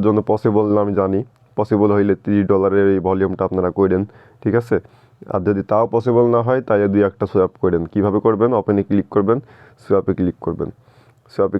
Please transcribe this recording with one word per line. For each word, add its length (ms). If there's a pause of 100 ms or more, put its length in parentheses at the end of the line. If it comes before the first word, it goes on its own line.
জন্য 120 (120)
পসিবল 340 (100)
না, 100
আমি 160
জানি। 200 (380)
পসিবল 380
হইলে 260
ত্রিশ 200 (100)
ডলারের 420
এই 140
ভলিউমটা 400
আপনারা 300
করেন, 240 (400)
ঠিক 180
আছে? 160 (580)
আর 140
যদি 220
তাও 140 (100)
পসিবল 300 (100)
না 120
হয়, 200
তাহলে 260
দুই 180
একটা 220
সোয়াপ 200 (100)
করেন। 200 (100)
কীভাবে 340
করবেন? 240 (100)
ওপেনে 280
ক্লিক 260
করবেন, 240 (460)
সোয়াপে 340
ক্লিক 280
করবেন। 240 (640)
সোয়াপে 280